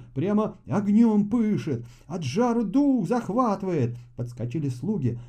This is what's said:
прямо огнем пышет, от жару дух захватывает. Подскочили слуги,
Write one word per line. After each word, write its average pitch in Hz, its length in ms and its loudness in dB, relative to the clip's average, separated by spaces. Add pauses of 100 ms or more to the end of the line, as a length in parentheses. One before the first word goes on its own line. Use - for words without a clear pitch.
(140)
прямо 208 520 0
огнем 208 640 4
пышет, 190 560 0 (200)
от 170 160 -8
жару 226 420 0
дух 254 440 2
захватывает. 196 880 0 (200)
Подскочили 123 520 -4
слуги, 131 500 -2 (100)